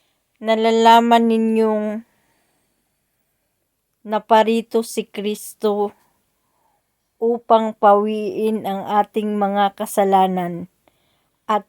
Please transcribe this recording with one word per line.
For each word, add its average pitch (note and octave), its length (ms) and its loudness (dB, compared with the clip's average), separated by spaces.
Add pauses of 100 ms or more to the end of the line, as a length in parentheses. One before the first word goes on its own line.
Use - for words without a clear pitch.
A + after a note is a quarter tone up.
(380)
Nalalaman A3+ 880 4
ninyong A3 800 -2 (2000)
naparito A3 800 0
si - 240 -10
Kristo G#3 800 -6 (1300)
upang A3+ 560 0
pawiin G#3+ 960 0
ang G3 160 -8
ating G#3 480 -2
mga G3+ 400 -2
kasalanan, F#3 960 -2 (800)
at G#3 180 -2